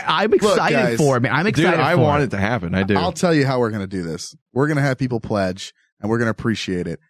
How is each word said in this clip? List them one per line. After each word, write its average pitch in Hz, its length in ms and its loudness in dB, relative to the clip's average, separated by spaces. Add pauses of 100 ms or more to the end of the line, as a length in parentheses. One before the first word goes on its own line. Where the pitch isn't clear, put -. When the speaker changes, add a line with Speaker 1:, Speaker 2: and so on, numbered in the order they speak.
Speaker 1:
I'm 190 240 0
Speaker 2:
Look, 392 120 4
Speaker 1:
excited 170 320 2
Speaker 2:
guys. 123 220 0
Speaker 1:
for 135 220 2
it, - 20 0
man. 117 120 0
I'm 151 120 0
Speaker 3:
Dude, 139 140 0
Speaker 1:
excited 165 220 2
Speaker 3:
I 156 140 2
Speaker 1:
for 175 60 4
Speaker 3:
want 147 220 4
Speaker 1:
it. 131 40 0
Speaker 3:
it - 40 -4
to 101 80 -4
happen. 95 360 -2
I 95 80 2
do. 98 140 2
Speaker 2:
I'll 175 160 0
tell 170 220 0
you 143 120 4
how 131 120 0
we're 117 120 0
gonna 104 160 -6
do 95 160 -6
this. 82 320 -10 (200)
We're 139 140 2
gonna 151 120 0
have 139 160 0
people 123 240 -4
pledge, 95 540 -4 (260)
and 104 80 -6
we're 117 100 0
gonna 117 120 0
appreciate 95 560 -4
it, 82 120 -8 (120)